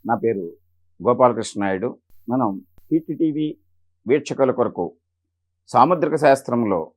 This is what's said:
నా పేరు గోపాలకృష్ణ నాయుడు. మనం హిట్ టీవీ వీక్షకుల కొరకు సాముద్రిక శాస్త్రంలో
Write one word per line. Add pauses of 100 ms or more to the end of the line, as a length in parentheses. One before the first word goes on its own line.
నా
పేరు (640)
గోపాలకృష్ణ
నాయుడు. (420)
మనం (420)
హిట్ (100)
టీవీ (600)
వీక్షకుల
కొరకు (880)
సాముద్రిక
శాస్త్రంలో (180)